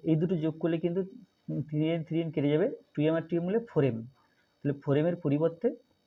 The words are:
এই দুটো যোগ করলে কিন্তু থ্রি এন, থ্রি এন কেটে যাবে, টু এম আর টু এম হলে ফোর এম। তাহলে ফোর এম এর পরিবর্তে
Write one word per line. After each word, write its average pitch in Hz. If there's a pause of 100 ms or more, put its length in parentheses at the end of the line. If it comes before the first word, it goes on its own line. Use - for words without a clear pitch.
(100)
এই 160
দুটো 165 (100)
যোগ 156
করলে 165
কিন্তু 175 (680)
থ্রি 151
এন, 165
থ্রি 160
এন 165
কেটে 143
যাবে, 170 (260)
টু -
এম 156
আর 160
টু -
এম 170
হলে 214 (100)
ফোর 156
এম। 113 (600)
তাহলে 143
ফোর 143
এম 156
এর 175
পরিবর্তে 160 (380)